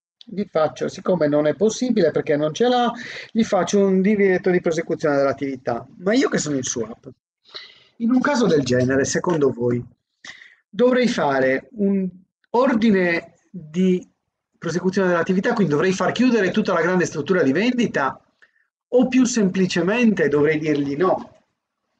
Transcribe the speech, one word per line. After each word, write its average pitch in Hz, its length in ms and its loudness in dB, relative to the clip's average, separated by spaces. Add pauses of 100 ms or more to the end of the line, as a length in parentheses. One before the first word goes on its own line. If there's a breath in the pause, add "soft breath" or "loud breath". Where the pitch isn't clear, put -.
(260)
gli 208 200 -8
faccio, 156 420 -2
siccome 165 400 -2
non 147 200 2
è 147 80 0
possibile 214 560 0
perché 147 240 -2
non 151 180 -2
ce 233 140 0
l'ha, 240 240 2 (400 loud breath)
gli 220 120 0
faccio 196 360 0
un 190 220 2
divieto 196 480 2
di 180 120 2
prosecuzione 160 560 -2
dell'attività. 131 720 -4 (120)
Ma 185 140 0
io 269 160 2
che 226 100 -2
sono 147 180 -4
il 131 80 -4
suap, 117 440 -8 (880 loud breath)
in 247 140 -2
un 254 100 4
caso 254 260 0
del 156 160 2
genere, 127 420 0
secondo 160 460 0
voi, 120 320 -4 (840 loud breath)
dovrei 247 400 2
fare 135 640 0
un 196 340 -2 (440)
ordine 214 840 0 (160)
di 180 560 -2 (520)
prosecuzione 180 480 -2
dell'attività, 185 460 0
quindi 196 180 0
dovrei 165 220 0
far 185 180 -2
chiudere 226 400 2
tutta 208 220 -2
la 165 80 0
grande 175 240 0
struttura 170 360 -2
di 135 120 2
vendita, 202 680 -2 (680 soft breath)
o 247 180 2
più 262 160 2
semplicemente 190 1040 2
dovrei 147 320 2
dirgli: 143 360 -2
"No, 170 420 -2 (640)